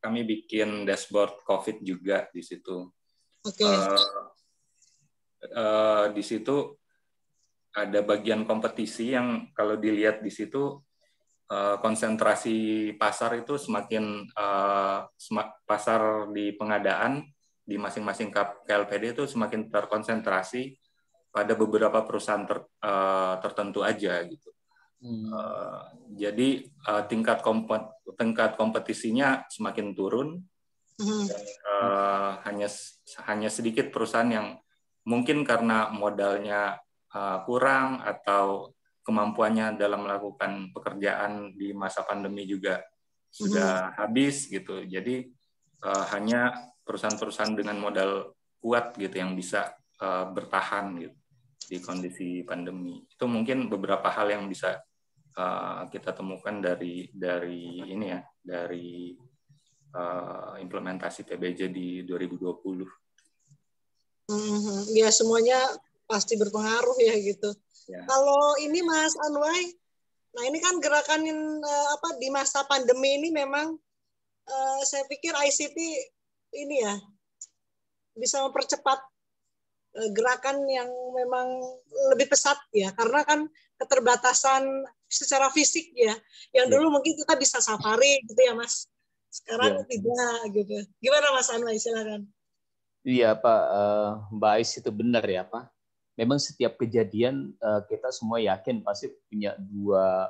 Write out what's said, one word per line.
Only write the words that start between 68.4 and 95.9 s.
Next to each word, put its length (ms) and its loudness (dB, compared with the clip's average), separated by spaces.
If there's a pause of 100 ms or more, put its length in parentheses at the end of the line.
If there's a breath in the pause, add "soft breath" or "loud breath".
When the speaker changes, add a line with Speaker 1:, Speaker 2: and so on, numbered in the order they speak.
Speaker 2:
ini 240 0
Mas 380 2
Anwai, 500 0 (640)
nah 80 -6
ini 160 -2
kan 220 2
gerakan, 420 2 (380)
eh, 240 0 (100)
apa, 240 -6
di 80 -4
masa 400 0
pandemi 520 4
ini 120 -2
memang, 440 -2 (720)
eh, 360 -2
saya 240 -2
pikir 240 -6
I 160 2
C 240 -2
T 60 -10 (720)
ini 320 -2
ya 160 -2 (1120)
bisa 320 -2
mempercepat, 560 0 (960)
eh, 160 -4
gerakan 560 0
yang 200 -2 (280)
memang 320 0 (640)
lebih 200 6
pesat 240 6 (160)
ya, 200 2
karena 320 4
kan 240 4 (320 soft breath)
keterbatasan 1040 4 (240)
secara 440 4
fisik 440 2
ya. 200 6 (400 loud breath)
Yang 120 8
Speaker 3:
Ya. 80 6
Speaker 2:
dulu 240 6
mungkin 160 2
kita 200 2
bisa 240 2
safari 640 4
gitu 160 0
ya 160 6
Mas. 320 -6 (440)
Sekarang 480 0
Speaker 3:
Ya. 80 -10
Speaker 2:
tidak 500 0 (140)
gitu. 240 -2 (240)
Gimana 320 4
Mas 160 2
Anwai, 320 -2
silakan. 480 -4 (720)
Speaker 3:
Iya 320 6
Pak, 280 4 (100)
eh, 380 2 (280)
Mbak 220 6
Ais 180 0
itu 140 -4
benar 340 2
ya 160 0
Pak. 300 -10 (480)